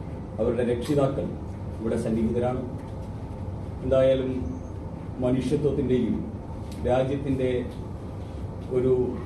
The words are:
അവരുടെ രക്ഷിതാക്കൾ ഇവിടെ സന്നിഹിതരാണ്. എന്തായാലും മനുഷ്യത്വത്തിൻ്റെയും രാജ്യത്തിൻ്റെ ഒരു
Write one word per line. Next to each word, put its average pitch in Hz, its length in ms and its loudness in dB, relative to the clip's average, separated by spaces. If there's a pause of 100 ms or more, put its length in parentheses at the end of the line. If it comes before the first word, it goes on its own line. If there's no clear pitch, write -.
(400)
അവരുടെ 117 300 2
രക്ഷിതാക്കൾ 135 560 2 (540)
ഇവിടെ 113 240 0
സന്നിഹിതരാണ്. 113 580 2 (1200)
എന്തായാലും 131 460 4 (920)
മനുഷ്യത്വത്തിൻ്റെയും 127 920 2 (720)
രാജ്യത്തിൻ്റെ 131 640 2 (1300)
ഒരു 127 160 6 (340)